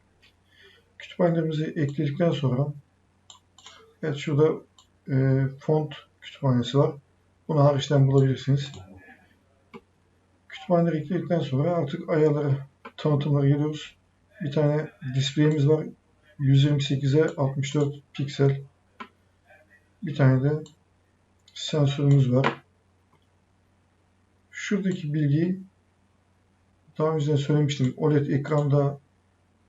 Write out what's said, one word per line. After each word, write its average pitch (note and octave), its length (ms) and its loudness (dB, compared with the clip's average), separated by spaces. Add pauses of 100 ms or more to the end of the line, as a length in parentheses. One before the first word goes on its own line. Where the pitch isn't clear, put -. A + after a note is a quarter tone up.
(960)
Kütüphanelerimizi E3 680 -2
ekledikten D#3 680 -2
sonra, C3+ 420 -2 (1300)
evet, D3+ 120 -6
şurada, D#3 360 2 (580)
e, C3+ 380 2 (120)
font D#3 360 -2 (260)
kütüphanesi B2+ 560 -2
var. D3+ 180 2 (520)
Bunu D3+ 160 2
hariçten C#3+ 440 4
bulabilirsiniz. C3+ 640 0 (1800)
Kütüphaneleri E3+ 480 0
ekledikten E3 420 -4
sonra C#3 320 -2
artık E3 380 -4
ayarları, D3 480 2 (400)
tanıtımlara C#3+ 500 0
geliyoruz. D3+ 480 -2 (460)
Bir C#3+ 100 -6
tane D3+ 380 0 (260)
display'imiz D3+ 520 0
var. D#3 200 2 (520)
Yüz C#3 240 4
yirmi D3 200 0
sekize C#3+ 540 0
altmış C3+ 380 -4
dört C#3+ 200 0 (180)
piksel. C#3 480 0 (1400)
Bir D3 120 -8
tane C3 280 4
de D3+ 200 -2 (880)
sensörümüz C#3 800 2
var. B2+ 280 0 (1900)
Şuradaki F3+ 640 -4
bilgiyi D#3 480 0 (1400)
daha D#3 180 0
önce D3 220 0
söylemiştim. C#3 600 0
oled D3 300 0
ekranda C#3+ 720 0 (680)